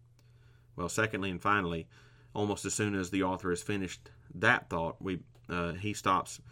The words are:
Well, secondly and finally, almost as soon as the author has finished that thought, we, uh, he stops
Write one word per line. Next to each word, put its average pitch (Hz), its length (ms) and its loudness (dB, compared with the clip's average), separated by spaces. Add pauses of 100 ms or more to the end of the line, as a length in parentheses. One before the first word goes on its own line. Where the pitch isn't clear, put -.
(760)
Well, 87 120 -4
secondly 107 420 0
and 87 120 -6
finally, 90 460 2 (460)
almost 104 300 0
as 98 100 -2
soon 104 200 0
as 92 160 -2
the 95 140 2
author 92 260 0
has 87 120 0
finished 98 480 -4 (260)
that 110 340 2
thought, 82 320 -2
we, 92 180 -2 (280)
uh, 85 240 0
he 98 220 -4
stops - 460 2 (120)